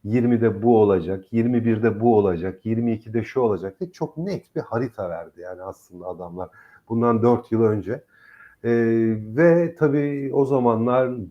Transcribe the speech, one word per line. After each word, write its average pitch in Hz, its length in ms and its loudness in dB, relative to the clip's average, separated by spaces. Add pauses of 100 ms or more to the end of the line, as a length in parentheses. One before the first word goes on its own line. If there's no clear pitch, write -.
yirmide 113 600 2
bu 117 180 6
olacak, 95 520 0
yirmi 117 320 0
birde 110 360 0
bu 117 160 6
olacak, 92 480 -2
yirmi 113 280 -2
ikide 110 300 -6
şu - 180 -4
olacak." 98 380 -2
diye 180 120 -10
çok - 260 -10
net 165 380 -10
bir 151 60 -4
harita 113 480 -6
verdi 82 320 -12
yani 90 220 -14
aslında 90 440 -16
adamlar. 87 420 -12 (400)
Bundan 117 340 0
dört 120 280 2
yıl 113 120 2
önce. 107 280 0 (720)
Eee, 113 760 0
ve 170 380 4
tabii 143 580 -2
o 139 120 2
zamanlar 123 680 2 (200)